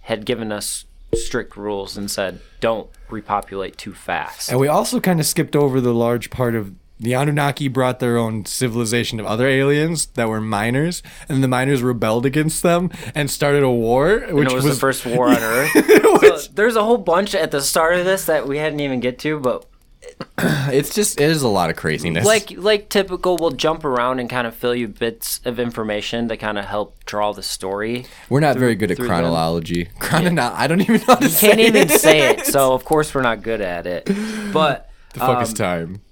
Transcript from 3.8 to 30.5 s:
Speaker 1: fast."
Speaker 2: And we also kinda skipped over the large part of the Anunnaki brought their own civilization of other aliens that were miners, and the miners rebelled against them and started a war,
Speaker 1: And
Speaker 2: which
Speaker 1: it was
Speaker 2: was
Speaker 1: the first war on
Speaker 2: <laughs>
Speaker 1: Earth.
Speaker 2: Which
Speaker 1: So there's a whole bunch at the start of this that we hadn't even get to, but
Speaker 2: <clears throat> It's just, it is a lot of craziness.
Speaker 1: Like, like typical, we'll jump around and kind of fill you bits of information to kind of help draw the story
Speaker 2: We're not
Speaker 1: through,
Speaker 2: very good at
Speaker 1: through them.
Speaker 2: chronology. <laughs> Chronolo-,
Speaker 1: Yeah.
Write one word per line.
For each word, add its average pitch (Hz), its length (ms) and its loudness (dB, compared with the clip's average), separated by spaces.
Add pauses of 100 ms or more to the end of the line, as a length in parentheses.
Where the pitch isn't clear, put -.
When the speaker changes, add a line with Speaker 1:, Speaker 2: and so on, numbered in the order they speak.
Speaker 1:
fast." - 560 -8
Speaker 2:
And 123 100 0
we 135 80 2
also 226 320 0
kinda 170 240 2
skipped - 320 -2
over 135 240 2
the 120 140 0
large 117 340 0
part 120 260 -2
of 98 180 -6 (280)
the 117 140 -2
Anunnaki 143 540 0
brought 127 320 0
their 120 180 2
own 110 260 -2
civilization 117 760 -2
of 101 60 -8
other 110 200 0
aliens 147 680 0
that 117 140 0
were 110 120 -2
miners, 117 600 -2 (280)
and 135 160 0
the 131 40 0
miners 127 320 0
rebelled 120 460 0
against 151 380 0
them 175 260 2 (240)
and 147 160 -2
started 143 320 2
a 131 80 4
war, 123 460 2
Speaker 1:
And 175 200 -4
Speaker 2:
which 139 140 4
Speaker 1:
it 127 40 0
was 131 100 0
Speaker 2:
was 147 100 2
Speaker 1:
the 123 60 -4
first 135 260 0
war 123 220 2
on 135 80 6
Speaker 2:
<laughs> 113 40 0
Speaker 1:
Earth. 113 340 0
Speaker 2:
Which - 180 6 (500)
Speaker 1:
So - 120 -14
there's 226 220 2
a 214 60 2
whole 226 160 2
bunch 185 380 0
at 156 160 0
the 143 100 0
start 165 320 2
of 180 100 0
this 190 200 0
that 143 240 0
we 139 100 -2
hadn't 151 220 -4
even 131 180 -2
get 123 220 -4
to, 156 180 -4
but 123 260 -2 (760)
Speaker 2:
<clears throat> 139 320 -2
It's 139 240 0
just, 208 260 -2
it 151 100 4
is 156 120 0
a 123 60 2
lot 90 220 2
of 80 60 -6
craziness. 82 500 -2
Speaker 1:
Like, 214 300 2
like 208 340 -2
typical, 185 480 -2
we'll 165 140 0
jump 156 320 -4
around 127 360 0
and 120 80 -6
kind 123 180 -4
of 117 80 -8
fill 123 200 -2
you 120 120 -4
bits 117 600 -6
of 120 120 -6
information 117 680 -4
to 110 80 -6
kind 107 220 -6
of 98 80 -8
help 101 400 -6
draw 104 260 -2
the 98 100 -12
story 107 640 -6 (240)
Speaker 2:
We're 135 120 2
not 147 120 4
Speaker 1:
through, 123 80 0
Speaker 2:
very 120 140 4
good 98 160 -2
at 85 80 -2
Speaker 1:
through 123 100 -4
them. 90 120 2
Speaker 2:
chronology. 85 640 -2
<laughs> - 140 -18
Chronolo-, 170 360 0
Speaker 1:
Yeah. 120 180 0